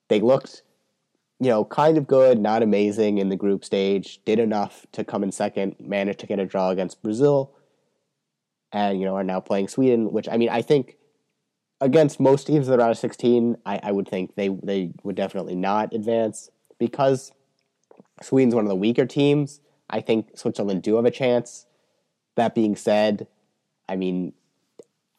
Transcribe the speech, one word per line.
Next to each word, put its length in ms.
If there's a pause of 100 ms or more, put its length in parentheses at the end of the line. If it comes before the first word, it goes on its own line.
They 100
looked, 440 (760)
you 100
know, 140
kind 340
of 80
good, 320
not 240
amazing 560
in 120
the 60
group 280
stage, 640
did 140
enough 520
to 120
come 200
in 80
second, 480
managed 400
to 80
get 100
a 80
draw 240
against 320
Brazil, 500 (1200)
and, 260
you 60
know, 100
are 80
now 160
playing 300
Sweden, 420
which, 180
I 80
mean, 120
I 120
think 360 (840)
against 400
most 260
teams 220
in 40
the 60
round 140
of 60
sixteen, 680
I, 160
I 100
would 160
think 280
they, 140
they 420 (120)
would 120
definitely 400
not 380
advance 580 (260)
because 540 (880)
Sweden's 320
one 120
of 40
the 60
weaker 320
teams. 540 (280)
I 100
think 380
Switzerland 460
do 140
have 80
a 60
chance. 540 (680)
That 180
being 220
said, 520 (600)
I 60
mean, 380 (840)